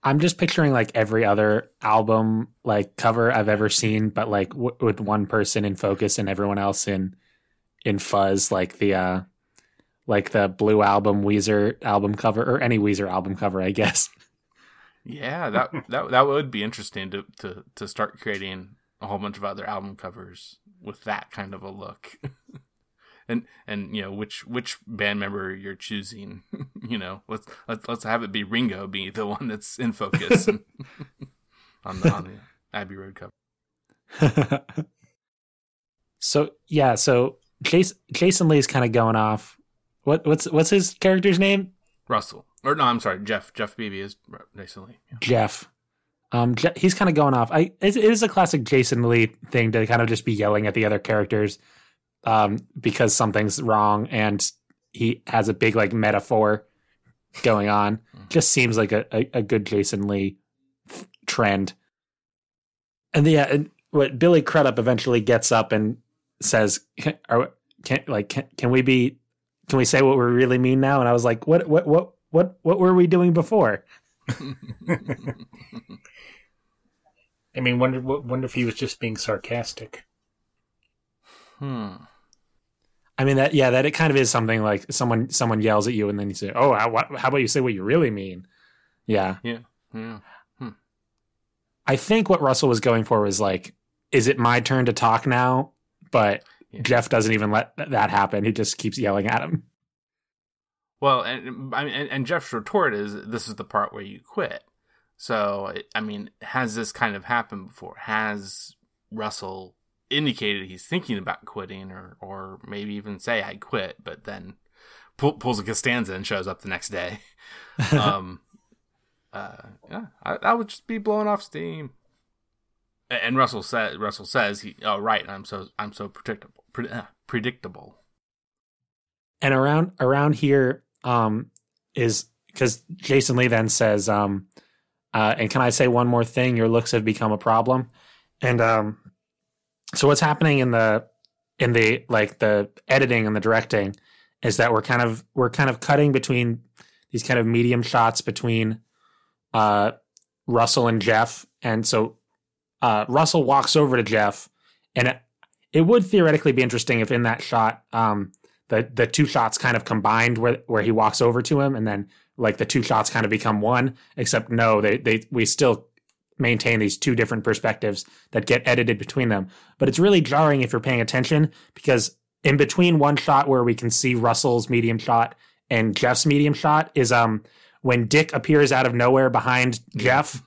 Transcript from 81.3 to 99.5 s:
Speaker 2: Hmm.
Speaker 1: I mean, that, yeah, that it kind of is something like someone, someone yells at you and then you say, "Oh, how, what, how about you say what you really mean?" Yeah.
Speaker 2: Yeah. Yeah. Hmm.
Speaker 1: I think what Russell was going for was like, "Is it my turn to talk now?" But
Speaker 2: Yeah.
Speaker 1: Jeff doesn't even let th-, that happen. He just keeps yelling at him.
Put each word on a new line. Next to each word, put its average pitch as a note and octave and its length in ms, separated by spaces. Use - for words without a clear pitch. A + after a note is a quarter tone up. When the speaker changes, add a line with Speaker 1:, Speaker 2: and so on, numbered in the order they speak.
Speaker 2:
Hmm. A#2 380
Speaker 1:
I C3+ 60
mean, C3+ 120
that, C#3 160
yeah, C3 180
that B2+ 140
it D3+ 60
kind D#3+ 200
of C#3 60
is C3 140
something A2+ 320
like G#2 280
someone, A#2+ 380
someone A2+ 320
yells G#2+ 260
at B2+ 60
you G#2 160
and G2+ 100
then G2+ 100
you F#2+ 60
say, G2 200
"Oh, C3 180
how, A2 160
what, A#2+ 280
how B2+ 120
about C#3 100
you A#2+ 100
say C#3+ 120
what B2 140
you F#2 80
really C3+ 280
mean?" F#2+ 360
Yeah. F#2+ 360
Speaker 2:
Yeah. A#2 160
Yeah. A2 280
Hmm. B2+ 100
Speaker 1:
I C3+ 100
think G#3 340
what F3 100
Russell C3 300
was A2+ 100
going A2+ 240
for A2 160
was G2+ 200
like, F#2+ 340
"Is A#2+ 160
it C3+ 120
my A#2+ 220
turn B2+ 260
to A#2 80
talk A2+ 320
now?" B2+ 460
But G#2 340
Speaker 2:
Yeah. - 120
Speaker 1:
Jeff A#2+ 260
doesn't A2+ 240
even G#2+ 180
let G#2+ 260
th-, D3 140
that G#2+ 200
happen. G2+ 340
He A2 80
just G#2 260
keeps A2 200
yelling G2+ 280
at A#2 160
him. - 220